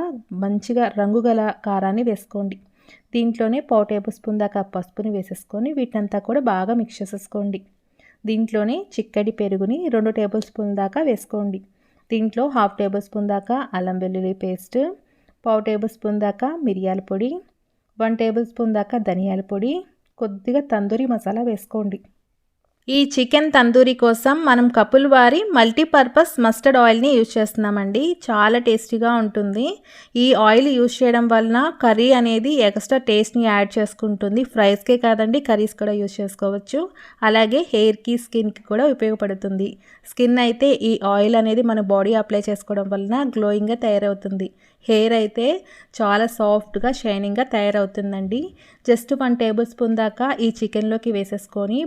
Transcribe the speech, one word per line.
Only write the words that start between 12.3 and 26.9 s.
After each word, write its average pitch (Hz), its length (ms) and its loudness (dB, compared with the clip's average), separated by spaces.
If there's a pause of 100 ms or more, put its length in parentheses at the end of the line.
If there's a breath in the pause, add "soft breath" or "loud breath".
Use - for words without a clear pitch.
హాఫ్ 208 280 0
టేబుల్ 202 260 -4
స్పూన్ 208 260 -4
దాకా 233 240 -4 (200)
అల్లం 185 260 -4
వెల్లుల్లి 185 300 -4 (100)
పేస్ట్, 185 340 -6 (640)
పావు 220 240 0
టేబుల్ 214 280 -4
స్పూన్ 208 300 -4
దాకా 202 220 -4 (200)
మిరియాల 190 420 -4
పొడి, 220 200 -4 (680)
వన్ 226 260 -2
టేబుల్ 226 300 -2
స్పూన్ 226 260 -2
దాకా 208 180 -4 (140)
ధనియాల 190 400 -2
పొడి, 226 240 -2 (460)
కొద్దిగా 220 480 -2
తందూరి 214 400 -2
మసాలా 220 380 -4
వేసుకోండి. 208 500 -6 (880)
ఈ 269 120 0 (140)
చికెన్ 294 420 2
తందూరి 247 380 6 (100)
కోసం 233 320 2 (140)
మనం 247 160 6 (120)
కపుల్ 262 360 4
వారి 254 260 6 (180)
మల్టీపర్పస్ 277 760 4 (140)
మస్టర్డ్ 254 380 4
ఆయిల్ని 226 320 4